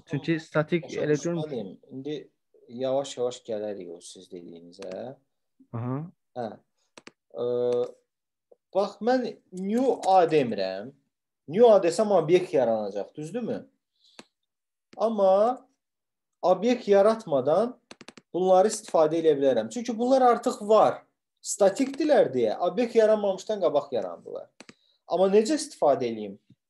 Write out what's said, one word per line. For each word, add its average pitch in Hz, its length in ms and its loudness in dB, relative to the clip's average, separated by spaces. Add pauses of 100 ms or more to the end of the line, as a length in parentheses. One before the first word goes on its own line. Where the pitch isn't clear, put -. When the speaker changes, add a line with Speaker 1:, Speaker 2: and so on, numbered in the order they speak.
Speaker 1:
Çünki 156 320 -4
statik 156 480 -4
Speaker 2:
Başa - 160 -8
Speaker 1:
elə 151 160 0
Speaker 2:
düşmədim. 165 320 -6
Speaker 1:
görmür- 110 400 -12
Speaker 2:
İndi 135 260 -12 (520)
yavaş-yavaş 127 720 -6
gələrik 104 480 -8
o 85 100 -16
siz 90 300 -20
dediyinizə. 92 840 -16 (560)
Speaker 1:
Aha. 123 260 -6 (400)
Speaker 2:
Hə. 120 100 -8 (840)
Ə, - 140 -8 (1300)
bax, 196 260 -2
mən 247 260 0 (240)
new 208 560 -2
A 190 200 6
demirəm. 110 680 -2 (540)
New 196 180 4
A 226 160 8
desəm, 208 320 0
obyekt 175 400 2
yaranacaq, 107 600 -2
düzdürmü? 160 540 -10 (1300)
Amma 208 680 2 (760)
obyekt 185 460 2
yaratmadan 196 840 2 (640)
bunları 185 360 4
istifadə 160 480 0
edə 160 160 4
bilərəm. 127 360 0
Çünki 233 280 -8
bunlar 254 240 2
artıq 240 460 2
var. 185 320 4 (420)
Statikdirlər 233 880 0
deyə 117 280 0
obyekt 226 360 -2
yaranmamışdan 208 680 0
qabaq 143 340 0
yarandılar. 90 500 -10 (640)
Amma 180 240 2
necə 226 260 4
istifadə 131 480 0
eləyim? 107 320 -8 (320)